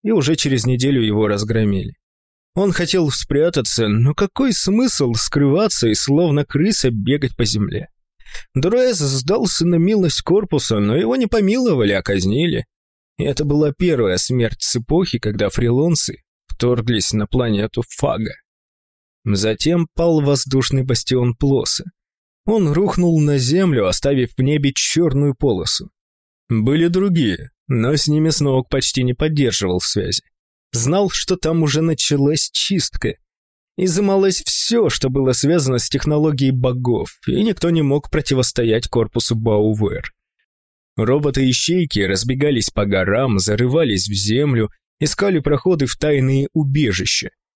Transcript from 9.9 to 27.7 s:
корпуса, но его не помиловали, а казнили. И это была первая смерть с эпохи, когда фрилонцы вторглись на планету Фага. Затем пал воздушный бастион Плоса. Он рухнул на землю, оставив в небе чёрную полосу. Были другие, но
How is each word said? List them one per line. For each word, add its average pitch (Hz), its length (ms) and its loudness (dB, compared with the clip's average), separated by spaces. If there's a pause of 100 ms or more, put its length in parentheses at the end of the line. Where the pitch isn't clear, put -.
корпуса, 170 560 0
но 104 180 0
его 226 200 0
не 247 100 0
помиловали, 196 640 2
а 95 100 0
казнили. 101 640 -2 (540)
И 147 60 -2
это 143 200 -2
была 147 280 0
первая 120 440 0
смерть 120 460 -2
с - 140 -2
эпохи, 151 420 0
когда 104 300 -2
фрилонцы 131 760 0 (240)
вторглись 120 640 -2
на 107 140 -2
планету 117 560 -2 (140)
Фага. 143 380 -2 (880)
Затем 110 720 0
пал 165 260 2
воздушный 135 640 0
бастион 123 520 0
Плоса. - 500 0 (600)
Он 196 260 2
рухнул 170 480 2
на 147 180 2
землю, 135 480 2
оставив 131 500 0
в 131 60 0
небе 143 320 0
чёрную 143 600 0
полосу. - 560 -2 (580)
Были 135 400 2
другие, 170 640 0 (180)
но 127 260 0